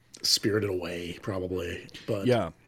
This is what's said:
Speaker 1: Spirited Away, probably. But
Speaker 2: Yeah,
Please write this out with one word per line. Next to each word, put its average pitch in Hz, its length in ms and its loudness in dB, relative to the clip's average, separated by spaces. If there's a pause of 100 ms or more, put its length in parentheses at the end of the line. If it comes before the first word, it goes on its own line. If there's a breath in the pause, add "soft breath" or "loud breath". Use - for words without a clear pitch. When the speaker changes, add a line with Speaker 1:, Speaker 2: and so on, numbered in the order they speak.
(220)
Speaker 1:
Spirited 104 480 2
Away, 87 500 -4
probably. 90 680 -4 (180)
But 107 220 2
Speaker 2:
Yeah, 110 220 4 (180)